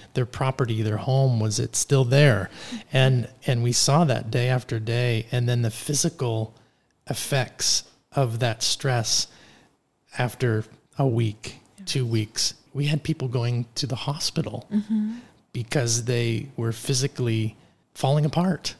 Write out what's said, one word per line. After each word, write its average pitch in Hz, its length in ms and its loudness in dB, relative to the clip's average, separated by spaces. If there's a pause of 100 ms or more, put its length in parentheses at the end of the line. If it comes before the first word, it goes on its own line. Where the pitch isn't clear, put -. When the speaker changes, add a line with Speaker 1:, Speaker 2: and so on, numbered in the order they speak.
(160)
Speaker 1:
Their 127 100 2
property, 117 560 -2
their 107 160 0
home, 131 420 2
was 107 200 0
it - 160 -4
still 135 280 2
there? 123 460 6 (420)
And, 131 380 4 (160)
and 120 160 2
we 120 100 2
saw 143 340 4
that 113 260 0
day 123 180 2
after 117 300 -2
day. 117 520 0
And 120 160 0
then 120 140 2
the 113 80 0
physical 117 840 -2 (520)
effects - 760 -2 (300)
of 117 260 0
that 117 240 -2
stress - 640 0 (920)
after 117 480 0 (320)
a 139 100 2
week, 113 500 -2 (200)
Speaker 2:
Yeah. 190 80 -16
Speaker 1:
two 131 200 -2
weeks, 113 500 -2 (180)
we 143 140 -2
had 147 160 -2
people 143 240 -2
going 120 480 -2
to - 100 -4
the 117 100 -4 (140)
hospital 117 640 -4
Speaker 2:
Mm-hmm. 214 460 -2 (340)
Speaker 1:
because 117 520 -2
they 120 420 0 (100)
were 113 160 -2
physically 120 800 -2 (380)
falling 147 320 2
apart. 170 540 0